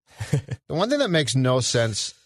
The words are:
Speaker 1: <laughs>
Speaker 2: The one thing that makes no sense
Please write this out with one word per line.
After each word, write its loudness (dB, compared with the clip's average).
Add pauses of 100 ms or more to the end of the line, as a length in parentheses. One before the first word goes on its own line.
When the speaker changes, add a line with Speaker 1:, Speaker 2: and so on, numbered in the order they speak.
(200)
Speaker 1:
<laughs> -10 (360)
Speaker 2:
The -6
one 0
thing 2
that 0
makes 0
no 4
sense -2 (120)